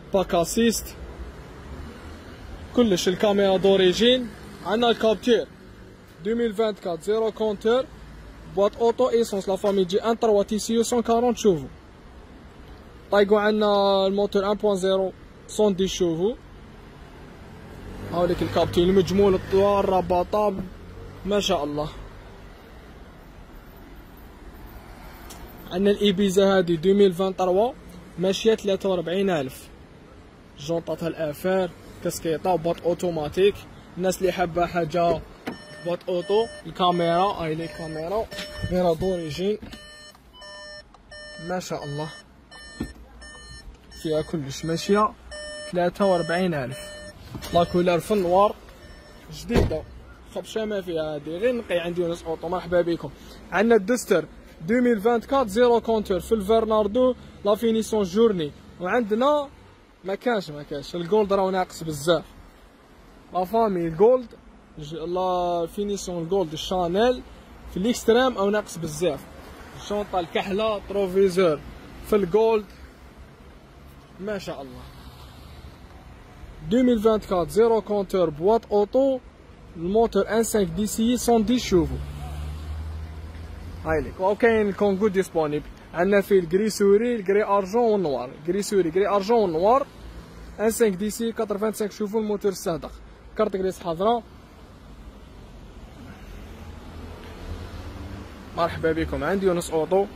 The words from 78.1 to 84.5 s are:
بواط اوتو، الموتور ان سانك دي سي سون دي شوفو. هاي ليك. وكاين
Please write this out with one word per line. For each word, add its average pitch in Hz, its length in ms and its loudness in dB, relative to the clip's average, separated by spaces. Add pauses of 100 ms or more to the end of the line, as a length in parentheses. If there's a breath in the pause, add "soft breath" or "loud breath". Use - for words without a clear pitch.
بواط 185 320 2 (100)
اوتو، 254 480 2 (560)
الموتور 196 540 0
ان 220 140 2
سانك 208 240 0
دي 185 200 -2
سي 233 300 0
سون 226 280 4
دي 240 140 2
شوفو. 170 360 2 (1900)
هاي 160 160 0
ليك. - 180 -8
وكاين 208 500 4